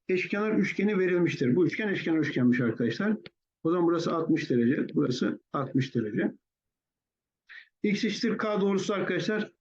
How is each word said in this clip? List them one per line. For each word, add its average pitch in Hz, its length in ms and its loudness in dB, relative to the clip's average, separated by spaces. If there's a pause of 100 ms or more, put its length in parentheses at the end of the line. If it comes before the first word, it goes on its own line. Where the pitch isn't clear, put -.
eşkenar 202 480 0
üçgeni 196 420 0
verilmiştir. 175 560 2
Bu 175 100 4
üçgen 214 220 -2
eşkenar 165 300 -2
üçgenmiş 131 440 2
arkadaşlar. 120 560 0 (460)
O 165 80 2
zaman 175 160 2
burası 170 280 0
altmış 156 340 0
derece, 123 460 2
burası 135 440 0 (140)
altmış 139 420 -2
derece. 110 380 -2 (1500)
X 208 220 0
eşittir 208 320 -2
k 208 240 -2
doğrusu 202 320 0
arkadaşlar, 185 680 -2